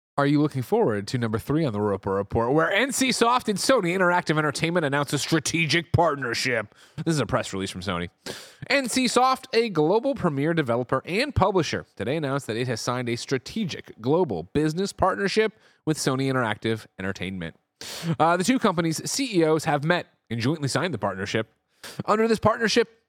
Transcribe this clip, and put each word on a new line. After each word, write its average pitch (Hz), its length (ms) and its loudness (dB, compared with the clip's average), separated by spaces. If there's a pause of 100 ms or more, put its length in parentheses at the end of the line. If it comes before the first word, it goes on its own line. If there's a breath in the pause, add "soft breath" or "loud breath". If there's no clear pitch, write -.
(180)
Are 143 80 2
you 147 160 4
looking 143 180 -2
forward 120 480 0
to 131 100 -4
number 113 200 -2
three 147 260 -2
on 127 80 0
the 104 80 -2
Roper 101 320 0
Report, 113 400 0
where 160 180 2
N 233 220 0
C 262 200 0
Soft 240 360 0
and 208 100 0
Sony 185 380 2
Interactive 175 400 2
Entertainment 160 480 0
announce 143 300 0
a 143 40 -2
strategic 160 720 0
partnership? 127 840 0 (220 loud breath)
This 165 180 -2
is 147 60 2
a 123 40 0
press 110 300 -2
release 98 160 -4
from 95 100 -10
Sony. 87 300 -4 (580 loud breath)
N 262 220 0
C 254 180 0
Soft, 254 460 2
a 233 160 2
global 202 440 2
premier 156 380 0
developer 127 540 0
and 233 280 -2
publisher, 180 520 2 (100)
today 113 200 -2
announced 139 300 -4
that 110 120 -4
it 123 100 -2
has 117 140 -4
signed 123 260 -2
a 120 80 -2
strategic - 840 -6
global 131 400 0
business 156 500 -2
partnership 202 600 0 (320 soft breath)
with 156 100 0
Sony 135 340 0
Interactive 113 540 -2 (140)
Entertainment. 95 580 -8 (640 loud breath)
Uh, 165 160 4
the 180 80 -2
two 254 140 2
companies' 165 420 0 (100)
C 240 280 -2
E 165 60 6
Os 156 200 4
have 147 180 0
met 170 260 0 (200)
and 117 120 -4
jointly 156 280 0
signed 156 240 -2
the 120 60 -6
partnership. 98 500 -4 (560 loud breath)
Under 220 240 2
this 220 100 2
partnership, 226 720 2